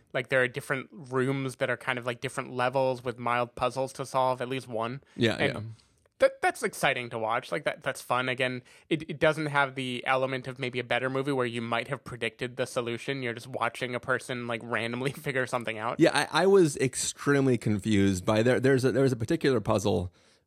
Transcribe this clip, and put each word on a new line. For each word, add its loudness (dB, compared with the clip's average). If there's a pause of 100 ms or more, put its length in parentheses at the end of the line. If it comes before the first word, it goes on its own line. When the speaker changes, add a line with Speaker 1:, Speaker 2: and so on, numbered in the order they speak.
(140)
Speaker 1:
Like, -4
there 4
are 2
different -6
rooms -2
that 0
are -2
kind -2
of, -8
like, -4
different -6
levels 2
with -4
mild -2
puzzles -2
to -8
solve, 0
at -4
least -6
one. -4 (140)
Speaker 2:
Yeah, 4
Speaker 1:
And 2
Speaker 2:
yeah. -8 (600)
Speaker 1:
that, 2
that's 0
exciting 0
to -6
watch. 0
Like, -4
that, -4
that's -4
fun. 0
Again, -2 (280)
it, -2
it -8
doesn't 2
have 2
the -6
element 0
of -10
maybe -4
a -2
better 0
movie -2
where 0
you -6
might -2
have -8
predicted -6
the -2
solution. -4
You're -4
just -12
watching -4
a -4
person, -4
like, -4
randomly -2
<laughs> -
figure -4
something -4
out. -4
Speaker 2:
Yeah, 4
I, 2
I 4
was 6
extremely 2
confused 2
by 4
there. 4
There's 4
a, 4
there 4
was 6
a 0
particular 2
puzzle 2 (340)